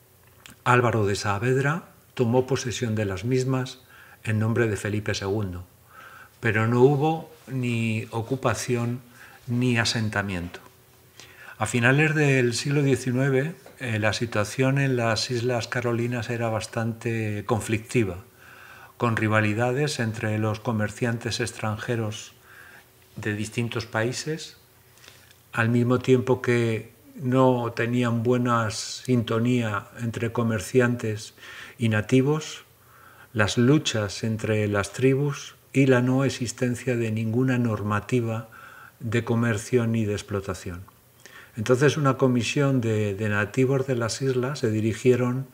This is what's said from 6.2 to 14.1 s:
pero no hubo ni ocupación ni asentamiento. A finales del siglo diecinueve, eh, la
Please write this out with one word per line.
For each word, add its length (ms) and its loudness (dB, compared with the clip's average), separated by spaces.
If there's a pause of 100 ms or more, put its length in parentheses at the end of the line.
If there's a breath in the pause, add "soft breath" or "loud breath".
pero 260 2
no 160 4
hubo 500 4 (140)
ni 640 -2
ocupación 880 -2 (460 loud breath)
ni 320 2
asentamiento. 840 -2 (960 loud breath)
A 80 -4
finales 500 4
del 380 4
siglo 300 0
diecinueve, 720 2 (240)
eh, 200 -4
la 140 2